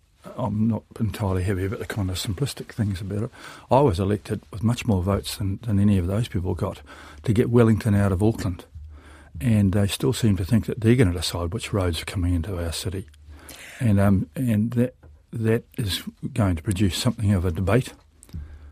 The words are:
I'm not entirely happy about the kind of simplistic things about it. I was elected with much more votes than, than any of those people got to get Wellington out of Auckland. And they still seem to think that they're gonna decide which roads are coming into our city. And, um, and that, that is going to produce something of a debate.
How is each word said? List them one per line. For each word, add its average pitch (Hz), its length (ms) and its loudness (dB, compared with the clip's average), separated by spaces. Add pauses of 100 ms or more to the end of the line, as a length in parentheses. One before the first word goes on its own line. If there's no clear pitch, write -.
(380)
I'm 110 320 0
not 110 140 -2 (180)
entirely 95 420 0
happy 95 220 0
about 101 140 -4
the 98 60 -6
kind 92 240 -2
of 92 60 -4
simplistic - 520 -6
things 101 340 -2
about 101 220 -4
it. 131 60 -6 (400)
I 131 120 6
was 101 180 4
elected 101 420 -2 (100)
with 98 120 -8
much 113 220 0
more 98 180 2
votes 98 320 -2
than, 98 280 -4
than 101 180 2
any 101 160 6
of 87 100 0
those 104 220 -2
people 92 260 -4
got - 240 -6 (440)
to 107 100 0
get 123 160 4
Wellington 113 440 4
out 101 200 2
of 90 100 0
Auckland. 104 400 -2 (800)
And 107 320 4
they 101 120 4
still 127 280 -2
seem 101 240 2
to 92 80 -4
think - 220 2
that - 120 -6
they're 113 160 6
gonna 107 160 4
decide 85 420 -4
which - 200 -6
roads 90 280 0
are - 40 -12
coming 90 280 -2
into 87 240 -2
our 85 140 -4
city. 95 380 -8 (720)
And, 104 180 4
um, 98 340 4
and 117 380 0
that, 123 240 0 (380)
that 113 320 0 (120)
is 95 260 -4 (300)
going 95 220 2
to 80 80 -8
produce 95 320 0
something 107 380 0
of 87 100 2
a 92 80 0
debate. 95 400 0 (800)